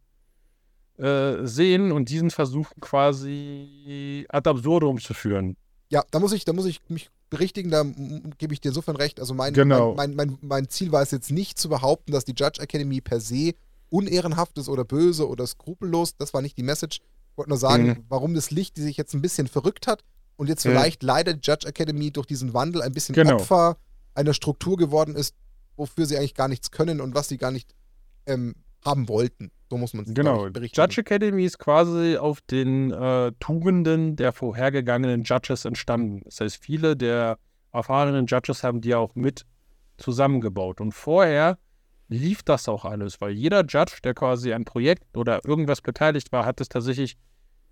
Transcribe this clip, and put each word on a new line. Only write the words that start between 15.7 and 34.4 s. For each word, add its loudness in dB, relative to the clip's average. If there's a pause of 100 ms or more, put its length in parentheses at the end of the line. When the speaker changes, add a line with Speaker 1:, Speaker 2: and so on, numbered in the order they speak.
Speaker 2:
Das -8
war 0
nicht -8
die -6
Message. -4
Ich -20
wollte -8
nur 0
sagen, 6
Speaker 1:
Mhm. 0
Speaker 2:
warum -2
das -2
Licht, -4
die -6
sich -4
jetzt -6
ein -2
bisschen -2
verrückt -2
hat -2 (320)
und -4
jetzt -2
Speaker 1:
Mhm. 4
Speaker 2:
vielleicht 4
leider 2
die -8
Judge 0
Academy -4
durch -6
diesen -4
Wandel 0
ein -4
bisschen -6
Speaker 1:
Genau. 8
Speaker 2:
Opfer 4 (360)
einer 2
Struktur -2
geworden 2
ist, -4 (420)
wofür -2
sie -2
eigentlich -2
gar 0
nichts -6
können -2
und -8
was -2
sie -6
gar -2
nicht, -8 (540)
ähm, -4 (280)
haben 0
wollten. -2 (180)
So -4
muss -6
man's, -8
Speaker 1:
Genau. 2
Speaker 2:
glaub -4
ich, -10
berichtigen. 2
Speaker 1:
Judge -2
Academy 0
ist -4
quasi 4
auf -2
den, 0
äh, 0
Tugenden 2
der 0
vorhergegangenen 0